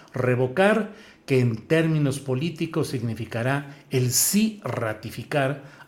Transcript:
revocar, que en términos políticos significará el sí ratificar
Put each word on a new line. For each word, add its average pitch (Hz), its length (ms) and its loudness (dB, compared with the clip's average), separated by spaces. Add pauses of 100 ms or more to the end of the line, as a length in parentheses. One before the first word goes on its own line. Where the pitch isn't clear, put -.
(140)
revocar, 131 760 2 (340)
que 131 140 4
en 123 160 2
términos 156 640 2
políticos 156 720 -2
significará 117 880 -4 (140)
el 127 200 2
sí 214 540 2
ratificar 120 1000 -2 (240)